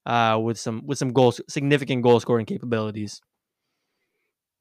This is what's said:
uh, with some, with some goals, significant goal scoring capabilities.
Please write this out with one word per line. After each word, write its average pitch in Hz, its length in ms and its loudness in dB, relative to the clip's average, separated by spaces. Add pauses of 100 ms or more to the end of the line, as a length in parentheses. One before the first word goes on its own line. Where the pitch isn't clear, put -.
uh, 113 340 2
with 113 180 -4
some, 117 260 -8
with 143 120 -6
some 131 160 -4
goals, 123 340 4
significant 139 540 0
goal 120 180 6
scoring 117 260 0
capabilities. 110 760 -6 (1400)